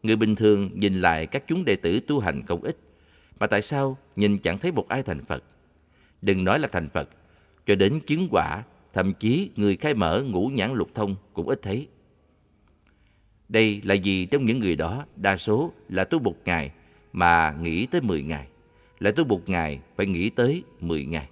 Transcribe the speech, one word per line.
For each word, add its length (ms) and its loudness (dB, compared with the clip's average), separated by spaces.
Người 120 4
bình 200 2
thường 380 4
nhìn 280 0
lại 260 2
các 200 -6
chúng 180 -2
đệ 100 2
tử 240 0
tu 200 -2
hành 280 -2
không 140 -2
ít, 160 -6
mà 80 0
tại 140 2
sao 360 -2
nhìn 220 2
chẳng 200 -2
thấy 140 -2
một 180 -4
ai 140 -4
thành 220 -8
Phật? 180 -8
Đừng 220 0
nói 160 2
là 80 -4
thành 200 -4
Phật, 220 -8
cho 100 4
đến 320 4
chứng 240 0
quả, 320 -2
thậm 200 0
chí 420 0
người 220 2
khai 160 -2
mở 340 0
ngũ 200 0
nhãn 260 -2
lục 200 -2
thông 220 -4
cũng 140 -6
ít 140 -2
thấy. 260 -6
Đây 340 4
là 200 4
vì 220 2
trong 200 2
những 140 2
người 160 2
đó, 300 -4
đa 220 0
số 360 -2
là 140 -2
tu 160 0
một 160 -2
ngày 260 -2
mà 480 4
nghĩ 240 -2
tới 160 -2
mười 220 -2
ngày, 240 -8
lại 140 2
tu 100 0
một 260 0
ngày 300 -2
phải 100 -2
nghĩ 240 -2
tới 340 0
mười 260 -4
ngày. 260 -8